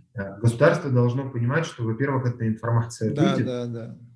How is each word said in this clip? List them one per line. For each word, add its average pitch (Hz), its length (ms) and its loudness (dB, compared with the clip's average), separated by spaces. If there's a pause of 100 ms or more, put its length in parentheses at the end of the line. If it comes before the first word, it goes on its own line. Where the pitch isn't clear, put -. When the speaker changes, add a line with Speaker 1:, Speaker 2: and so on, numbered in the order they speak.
(160)
Speaker 1:
А, 98 220 -8
государство 131 520 4
должно 123 400 2
понимать, 135 360 0
что, - 180 -8
во-первых, 123 420 -2
эта 117 220 -2
информация 117 640 0
Speaker 2:
Да, 143 80 2 (140)
Speaker 1:
выйдет, 120 100 0
Speaker 2:
да, 123 200 -4
да. 117 320 -10 (180)